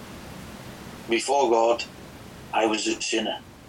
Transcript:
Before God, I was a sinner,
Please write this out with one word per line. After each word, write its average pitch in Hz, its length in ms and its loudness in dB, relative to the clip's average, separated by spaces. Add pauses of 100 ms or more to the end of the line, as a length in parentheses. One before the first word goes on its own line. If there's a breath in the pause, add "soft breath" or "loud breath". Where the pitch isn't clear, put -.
(1080)
Before 127 420 4
God, 117 340 6 (680)
I 110 140 4
was 107 200 0
a 110 140 0
sinner, - 400 -2 (280)